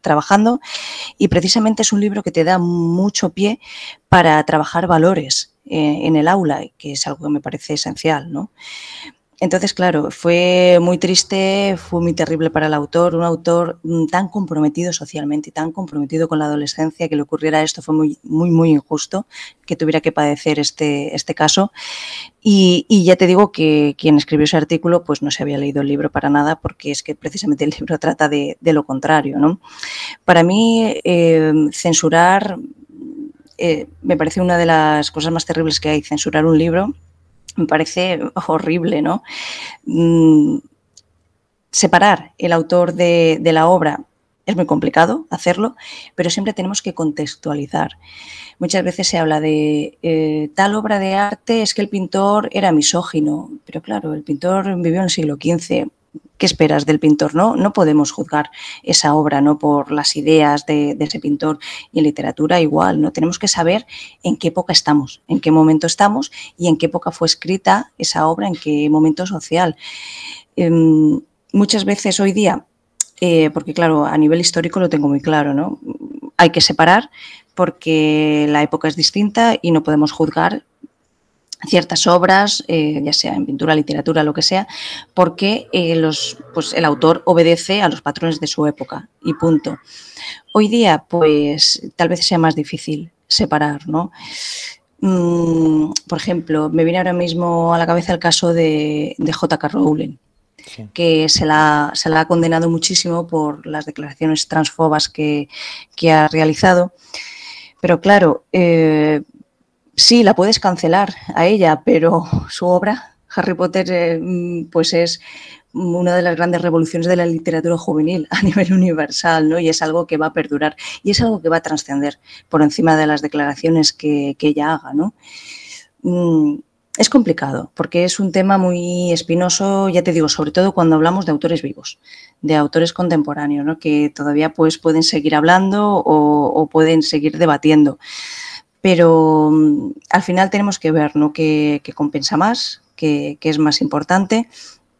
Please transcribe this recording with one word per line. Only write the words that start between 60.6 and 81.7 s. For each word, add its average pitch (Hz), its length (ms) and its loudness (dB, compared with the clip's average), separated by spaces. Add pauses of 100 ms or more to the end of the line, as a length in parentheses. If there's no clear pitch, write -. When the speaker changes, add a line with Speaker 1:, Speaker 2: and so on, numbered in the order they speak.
Speaker 1:
de, 147 300 -2
de 147 100 -4
ese 151 140 -8
pintor. 147 400 -4 (320)
Y - 80 -2
en 156 60 4
literatura 151 560 0
igual, 156 400 2
¿no? 151 100 0
Tenemos 165 260 -2
que - 120 -4
saber 180 360 0 (380)
en 180 140 -2
qué - 100 -2
época 180 260 -4
estamos, 147 540 0
en 151 140 -2
qué 160 100 0
momento 156 340 4
estamos 202 460 0 (260)
y 175 120 -2
en 160 80 2
qué 165 100 -2
época 170 240 -6
fue 165 160 -4
escrita 190 680 -2
esa 165 300 -2
obra, 190 200 -2
en 180 80 -4
qué 151 340 -2
momento 156 380 2
social. 170 480 -4 (800)
Em, 160 640 4 (320)
muchas 202 320 2
veces 202 340 -2
hoy 196 120 2
día, - 340 0 (560)
eh, 165 320 4
porque 151 200 -6
claro, 160 320 2
a 151 120 -2
nivel 156 220 4
histórico 170 400 -2
lo 180 100 0
tengo 147 200 0
muy 143 120 -2
claro, 147 320 -2
¿no? 147 260 -4 (580)
Hay 170 140 6
que 165 100 0
separar 185 480 4 (460)
porque 151 920 0
la 147 140 2
época 156 240 -2
es 151 80 -4
distinta 208 640 0
y 170 100 0
no 156 120 2
podemos 151 300 2
juzgar 160 500 -2 (1040)
ciertas 175 400 0